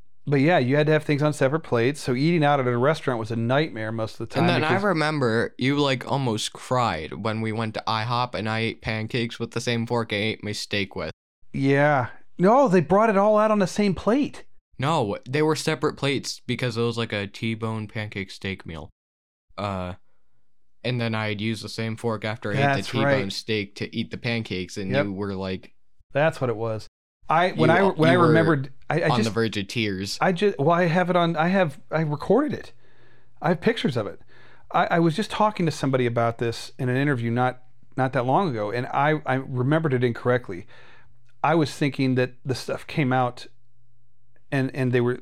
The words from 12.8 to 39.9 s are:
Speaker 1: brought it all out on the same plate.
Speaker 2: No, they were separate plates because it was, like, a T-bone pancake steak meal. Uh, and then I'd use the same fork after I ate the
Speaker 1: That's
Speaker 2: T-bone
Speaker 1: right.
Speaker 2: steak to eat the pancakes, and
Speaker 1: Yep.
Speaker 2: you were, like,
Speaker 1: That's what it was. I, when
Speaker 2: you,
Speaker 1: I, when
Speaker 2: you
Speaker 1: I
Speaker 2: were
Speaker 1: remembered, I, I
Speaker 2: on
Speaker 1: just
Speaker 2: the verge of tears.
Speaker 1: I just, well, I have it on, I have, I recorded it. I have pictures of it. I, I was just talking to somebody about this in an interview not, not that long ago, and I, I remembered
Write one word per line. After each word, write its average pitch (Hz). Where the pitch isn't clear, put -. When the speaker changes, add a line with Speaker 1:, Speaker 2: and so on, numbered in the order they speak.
Speaker 1:
brought 208
it 190
all 208
out 214
on 208
the 190
same 202
plate. -
Speaker 2:
No, 127
they 147
were 156
separate 156
plates -
because 123
it 117
was, 117
like, 113
a 101
T-bone 110
pancake 104
steak 95
meal. 80
Uh, 92
and 123
then 117
I'd 107
use 107
the 107
same 113
fork 110
after 107
I 104
ate -
the 139
Speaker 1:
That's 135
Speaker 2:
T-bone 120
Speaker 1:
right. 135
Speaker 2:
steak 107
to -
eat 117
the 98
pancakes, 107
and 98
Speaker 1:
Yep. 135
Speaker 2:
you 101
were, 101
like, 95
Speaker 1:
That's 156
what 127
it 107
was. 110
I, 175
when 156
Speaker 2:
you, 170
Speaker 1:
I, 190
when 165
Speaker 2:
you 175
Speaker 1:
I -
Speaker 2:
were 165
Speaker 1:
remembered, 156
I, 156
I 165
Speaker 2:
on 123
Speaker 1:
just 117
Speaker 2:
the -
verge 110
of 101
tears. 101
Speaker 1:
I 180
just, 202
well, 143
I 175
have 170
it 180
on, 170
I 160
have, 185
I 156
recorded 185
it. -
I 151
have 175
pictures 196
of 104
it. 85
I, 165
I 170
was 165
just 220
talking 208
to 151
somebody 131
about 117
this -
in 127
an 123
interview 131
not, 123
not 127
that 123
long 160
ago, 104
and 123
I, 151
I 131
remembered 135